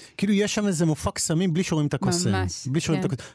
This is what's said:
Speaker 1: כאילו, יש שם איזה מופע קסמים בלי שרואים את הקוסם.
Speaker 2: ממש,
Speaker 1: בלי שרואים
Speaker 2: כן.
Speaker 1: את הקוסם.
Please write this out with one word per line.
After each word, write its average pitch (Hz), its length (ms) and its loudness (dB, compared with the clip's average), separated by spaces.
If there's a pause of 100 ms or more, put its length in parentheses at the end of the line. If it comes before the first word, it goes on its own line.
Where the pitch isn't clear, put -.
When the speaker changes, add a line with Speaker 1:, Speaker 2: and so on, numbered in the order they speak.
(180)
Speaker 1:
כאילו, 202 160 2
יש 202 220 2
שם 208 120 0
איזה 170 180 2
מופע 160 260 0
קסמים 170 420 0
בלי 180 100 0
שרואים 151 240 0
את - 60 -2
הקוסם. 175 380 0
Speaker 2:
ממש, 92 360 -2
Speaker 1:
בלי 135 140 0
שרואים 185 200 0
Speaker 2:
כן. 185 60 -2
Speaker 1:
את 190 60 -2
הקוסם. - 220 -10